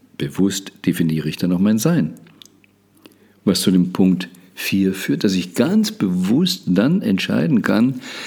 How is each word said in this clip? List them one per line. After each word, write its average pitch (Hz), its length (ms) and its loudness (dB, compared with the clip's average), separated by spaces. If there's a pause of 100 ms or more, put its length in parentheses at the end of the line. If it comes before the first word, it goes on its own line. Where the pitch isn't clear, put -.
(180)
bewusst 90 540 -2 (140)
definiere 80 420 0
ich 78 100 -6
dann 90 140 -2
auch 90 80 0
mein 107 200 2
Sein. 123 340 0 (1300)
Was 95 160 2
zu - 120 2
dem 90 220 2
Punkt 92 360 2 (280)
vier 95 380 0
führt, - 280 -4
dass 98 120 2
ich 90 180 -4
ganz 208 380 2
bewusst 104 720 0
dann 110 380 2
entscheiden 113 580 0
kann, 123 400 0 (260)